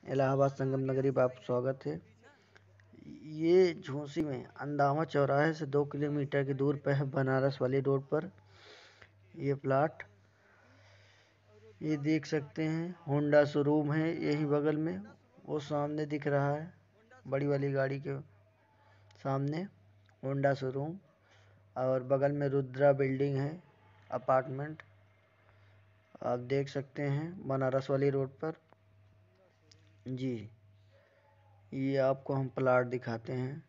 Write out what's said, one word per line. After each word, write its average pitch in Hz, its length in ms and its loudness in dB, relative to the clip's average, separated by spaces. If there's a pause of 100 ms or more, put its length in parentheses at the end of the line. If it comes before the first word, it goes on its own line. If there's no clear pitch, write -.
इलाहाबाद 135 480 2
संगम 135 280 -2 (120)
नगरी 135 200 0
में 131 120 2
आपका 127 220 -2
स्वागत 127 400 -2
है। 156 160 -6 (1400)
ये 175 360 6
झूंसी 143 480 -6
में 156 240 -4
अंदावा 143 600 0
चौराहे 147 480 2
से 156 120 -6
दो 143 200 2
किलोमीटर 143 580 -2
की 139 100 -2
दूर 139 220 0
पे 143 160 -2
है, 143 180 0
बनारस 135 520 0
वाली 127 180 0
रोड 139 240 0
पर 156 280 -4 (1040)
ये 139 200 -2
प्लॉट। 135 480 0 (1800)
ये 156 160 -2
देख 151 280 0
सकते 151 380 -4
हैं, 165 320 -4 (140)
Honda 147 360 6
शोरूम 147 480 2
है 160 320 0
यहीं 147 200 0
बगल 147 320 2
में, 175 240 -4 (440)
वो 151 140 -4
सामने 147 460 -4
दिख 147 220 -4
रहा 143 280 2
है, 165 180 -10 (540)
बड़ी 139 200 -2
वाली 139 240 0
गाड़ी 139 280 -2
के 139 200 -8 (1040)
सामने 143 440 -2 (560)
Honda 139 300 0
शोरूम, 135 440 -4 (800)
और 131 280 0
बगल 139 280 2
में 143 160 0
रुद्रा 135 460 4
बिल्डिंग 135 440 2
है, 151 260 -4 (480)
अपार्टमेंट। 131 720 -2 (1400)
आप 123 160 -2
देख 139 300 -2
सकते 143 320 -8
हैं, 151 460 -4
बनारस 135 420 0
वाली 139 200 2
रोड 135 200 -2
पर। 156 240 -8 (1500)
जी, 123 420 -6 (1200)
ये 135 240 0
आपको 135 360 2
हम 135 140 0
प्लॉट 127 400 4
दिखाते 120 460 -6
हैं। 131 360 -6